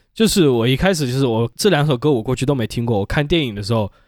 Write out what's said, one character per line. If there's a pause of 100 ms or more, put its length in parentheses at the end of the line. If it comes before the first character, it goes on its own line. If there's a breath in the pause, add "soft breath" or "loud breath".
(140 loud breath)
就
是
我
一
开
始，
就
是
我，
这
两
首
歌
我
过
去
都
没
听
过，
我
看
电
影
的
时
候， (160 soft breath)